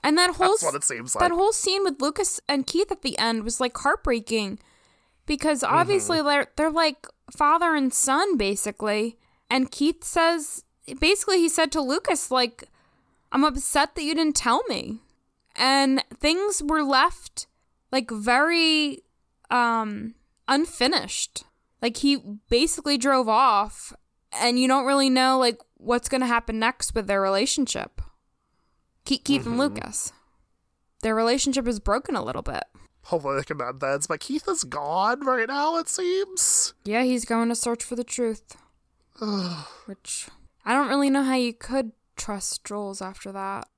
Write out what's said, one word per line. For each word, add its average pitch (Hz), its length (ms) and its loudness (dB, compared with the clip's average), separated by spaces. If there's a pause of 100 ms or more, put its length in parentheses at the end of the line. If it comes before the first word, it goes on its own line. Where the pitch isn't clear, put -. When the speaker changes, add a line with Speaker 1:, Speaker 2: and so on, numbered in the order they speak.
Speaker 1:
And 302 160 2
that 359 160 2
whole 370 140 2
Speaker 2:
That's 415 140 2
what 311 120 2
Speaker 1:
s-, - 80 -4
Speaker 2:
it - 0 -
seems 127 300 -4
Speaker 1:
that - 80 -2
Speaker 2:
like. 349 100 4
Speaker 1:
whole 381 200 4
scene 392 320 0
with 320 160 -2
Lucas 311 480 -2
and 277 200 -2
Keith 381 240 0
at - 100 -8
the - 160 -4
end 226 260 -2
was, 226 160 -6
like, 247 160 -2
heartbreaking. 226 840 -2 (680)
Because 294 380 0
obviously 349 560 2
Speaker 2:
Mm-hmm. 285 80 2
Speaker 1:
they're, 285 200 2 (100)
they're, 311 120 2
like, 311 380 0 (240)
father 320 420 2
and 269 180 2
son, 311 460 2
basically. 208 800 -2 (320)
And 262 220 0
Keith 302 320 -2
says, 330 600 0 (360)
basically 381 400 4
he 330 100 4
said 320 220 2
to 311 100 -2
Lucas, 277 480 0
like, 247 360 0 (680)
"I'm 269 120 2
upset 294 520 2
that 330 80 -6
you 302 100 -2
didn't 311 220 2
tell 247 340 2
me." 220 300 -6 (560)
And 269 480 4 (100)
things 359 500 0
were 302 200 0
left, 277 640 0 (440)
like, 247 200 -2
very, 302 880 2 (500)
um, 226 640 -2 (340)
unfinished. 277 1000 -2 (360)
Like, 233 160 -2
he 277 200 2 (300)
basically 285 520 0
drove 254 280 2
off, 220 640 2 (400)
and 240 280 0
you 254 80 4
don't 262 180 2
really 269 240 2
know, 262 300 4
like, 240 200 0 (180)
what's 240 320 -2
gonna 254 180 0
happen 226 320 -2
next - 340 -2
with 208 140 -4
their 196 140 2
relationship. 196 800 -2 (1040)
Ke-, - 180 -2
Keith 277 220 0
and 233 80 -4
Speaker 2:
Mm-hmm. 240 60 0
Speaker 1:
Lucas. - 520 -4 (920)
Their 220 100 0
relationship 240 540 2
is 220 120 -2
broken 254 360 -2
a 196 80 -4
little - 180 -6
bit. - 220 -6 (400)
Speaker 2:
Hopefully 139 340 -2
they 135 60 -2
can 151 140 -8
mend 131 220 -8
things, 143 280 -2
but 160 120 -4
Keith - 280 -6
is 381 160 -2
gone 175 600 -2
right 254 240 0
now, 294 300 0
it 330 100 -4
seems. 370 840 0 (120)
Speaker 1:
Yeah, 220 180 0
he's 254 200 0
going 233 260 0
to 233 60 -2
search 233 280 -2
for 247 120 -8
the 240 80 -4
truth. 226 540 -6 (640)
Speaker 2:
Ugh. 180 460 -6 (180)
Speaker 1:
Which, - 420 -12 (380)
I 220 80 2
don't 277 140 2
really 277 240 2
know 277 100 4
how 262 140 2
you 240 180 0
could 240 380 -4 (240)
trust - 500 -8
Jules 202 340 -8
after 190 320 -12
that. 196 360 -10 (100)